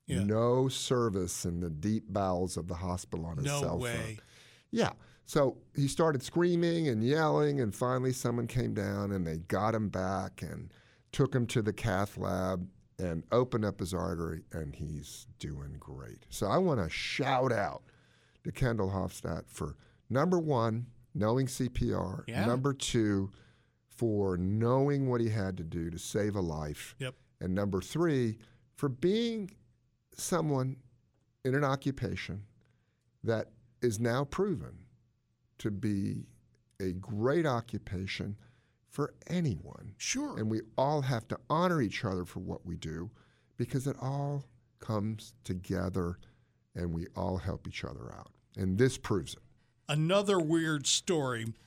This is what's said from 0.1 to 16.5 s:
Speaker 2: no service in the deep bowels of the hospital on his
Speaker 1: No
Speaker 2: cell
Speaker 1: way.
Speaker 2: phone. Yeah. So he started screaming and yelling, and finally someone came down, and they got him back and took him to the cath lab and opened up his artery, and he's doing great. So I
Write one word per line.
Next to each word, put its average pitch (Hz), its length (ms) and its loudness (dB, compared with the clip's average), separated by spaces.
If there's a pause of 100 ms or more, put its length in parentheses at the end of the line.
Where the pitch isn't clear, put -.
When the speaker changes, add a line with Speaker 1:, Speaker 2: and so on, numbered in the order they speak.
Speaker 2:
no 120 440 4
service 113 760 0
in 85 160 -2
the 87 100 -2
deep 104 380 0
bowels 92 480 0
of 82 100 -4
the 90 100 -4
hospital 90 500 -4
on 85 100 -6
his 139 100 -2
Speaker 1:
No 143 140 0
Speaker 2:
cell - 180 0
Speaker 1:
way. 120 180 -2
Speaker 2:
phone. 110 240 -6 (500)
Yeah. 226 220 2 (320)
So 143 340 2 (160)
he 139 140 2
started 156 340 2
screaming 170 680 2
and 110 160 2
yelling, 147 560 4
and 104 140 0
finally 127 380 0
someone 120 360 0
came 117 260 0
down, 101 380 0
and 92 140 0
they 80 120 -2
got 101 360 0
him 107 140 0
back 95 540 -4
and 82 300 -10 (400)
took 135 220 2
him 120 140 2
to 113 140 0
the 104 100 2
cath 98 460 0
lab 92 500 -2 (300)
and 85 340 -2
opened 123 320 2
up 95 160 -2
his 95 140 -2
artery, 85 580 -2
and 76 220 -6
he's 73 520 -10 (120)
doing 71 400 -8
great. 65 500 -14
So - 200 -4
I 131 100 4